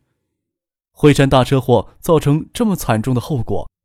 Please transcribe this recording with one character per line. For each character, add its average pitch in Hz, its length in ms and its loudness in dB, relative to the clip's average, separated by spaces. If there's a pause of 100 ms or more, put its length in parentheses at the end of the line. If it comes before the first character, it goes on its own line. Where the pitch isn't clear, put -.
(920)
惠 151 200 4
山 135 160 2
大 135 160 2
车 135 160 0
祸 120 400 -2
造 165 180 0
成 143 360 -2
这 247 100 -2
么 208 100 0
惨 110 280 -4
重 127 120 -4
的 120 60 -2
后 120 220 -6
果， - 260 -6 (160)